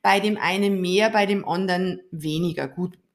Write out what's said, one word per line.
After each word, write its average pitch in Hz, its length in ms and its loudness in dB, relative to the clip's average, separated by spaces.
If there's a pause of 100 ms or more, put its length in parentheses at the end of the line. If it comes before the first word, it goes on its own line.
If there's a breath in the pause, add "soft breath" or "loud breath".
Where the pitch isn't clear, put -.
Bei 196 200 4
dem 208 180 0
einen 196 420 0
mehr, 190 300 2
bei 208 160 2
dem 202 200 0
anderen 180 540 -2 (120)
weniger 156 560 -4
gut. 180 280 -6 (180)